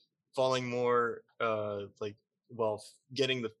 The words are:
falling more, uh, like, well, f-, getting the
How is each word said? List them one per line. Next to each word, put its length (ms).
falling 320
more, 560
uh, 460
like, 160
well, 340
f-, 100
getting 280
the 180